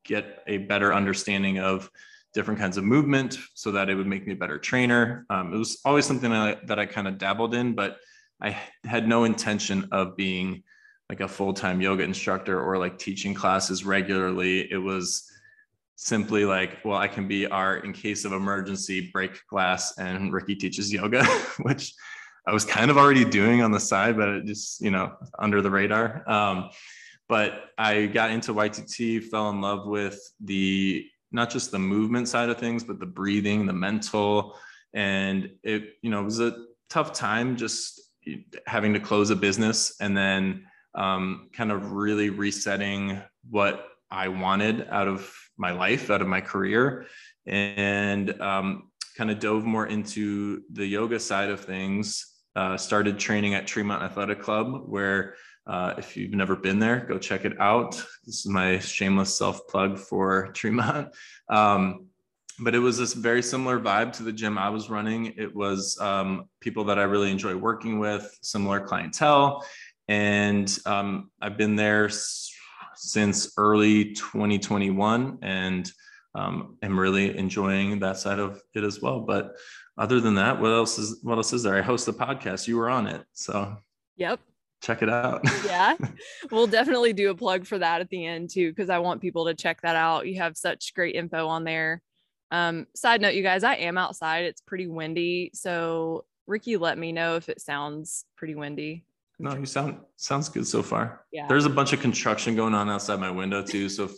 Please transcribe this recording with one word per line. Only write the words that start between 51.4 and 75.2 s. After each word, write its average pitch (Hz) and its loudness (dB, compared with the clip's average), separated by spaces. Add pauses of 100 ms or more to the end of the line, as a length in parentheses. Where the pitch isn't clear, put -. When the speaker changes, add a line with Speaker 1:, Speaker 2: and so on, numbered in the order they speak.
Speaker 1:
of 98 -4
things. 98 -4 (280)
Uh, 95 -2
started 104 2
training 104 0
at 98 -2
Tremont 104 -2
Athletic 101 -4
Club, 117 -2
where, 98 -2 (320)
uh, 92 -4
if - -12
you've 101 -6
never 95 0
been 98 0
there, 120 2
go 95 -2
check 95 -4
it - -4
out. 113 4 (340)
This 113 -10
is - -6
my 92 2
shameless 95 2
self 98 -2
plug 98 0
for 95 0
Tremont. 120 -2 (400)
Um, 101 4 (520)
but 117 2
it 120 6
was 120 4
this 117 -2
very 117 2
similar 127 -2
vibe 110 2
to 117 -12
the 113 -4
gym 107 -2
I 98 0
was 107 -4
running. 110 -2 (100)
It 107 -8
was, 98 -2
um, 95 -2 (100)
people 110 -4
that 101 2
I 101 4
really 101 2
enjoy 95 -2
working 110 -2
with, 104 -4
similar 98 0
clientele. 139 2 (420)
And, 104 4
um, 101 -2 (100)
I've 104 -6
been 107 0
there 107 6
s-, - -6 (440)
since - 0
early 107 6
twenty 104 0
twenty-one, 104 0